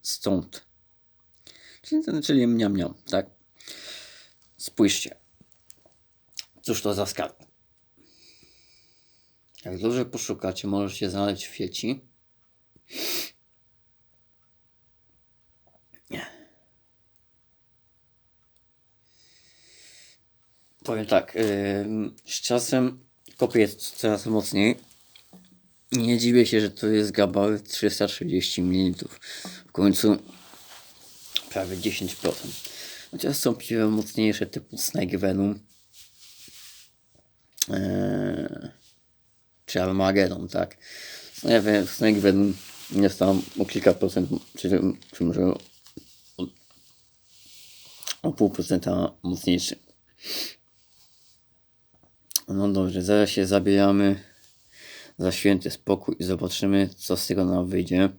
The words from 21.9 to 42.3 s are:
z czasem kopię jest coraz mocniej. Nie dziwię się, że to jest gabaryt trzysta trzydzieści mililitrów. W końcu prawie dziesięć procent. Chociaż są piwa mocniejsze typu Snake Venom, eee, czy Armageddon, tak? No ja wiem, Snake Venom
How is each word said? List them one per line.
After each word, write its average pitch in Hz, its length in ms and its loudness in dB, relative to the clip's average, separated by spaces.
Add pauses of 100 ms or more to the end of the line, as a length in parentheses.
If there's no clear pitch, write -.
z - 160 -8
czasem 127 640 0 (320)
kopię 120 240 2
jest - 300 0
coraz 107 360 -2
mocniej. 107 500 2 (1160)
Nie 120 260 2
dziwię 120 280 6
się, 110 140 2
że 104 100 0
to - 160 -6
jest 107 240 2
gabaryt 101 580 0
trzysta - 380 0
trzydzieści - 560 -2
mililitrów. 92 580 0 (480)
W - 40 -20
końcu 101 440 4 (1300)
prawie 95 280 -6
dziesięć 95 360 -4
procent. - 400 -6 (560)
Chociaż 143 260 -2
są 120 180 0
piwa 110 320 0
mocniejsze 107 600 0
typu - 320 -12
Snake 95 400 -2
Venom, 98 420 0 (2000)
eee, 98 1000 -4 (1000)
czy - 160 -2
Armageddon, 95 680 2
tak? 90 280 -4 (680)
No - 60 0
ja 113 120 6
wiem, 101 240 4
Snake 107 340 2
Venom 98 340 4 (360)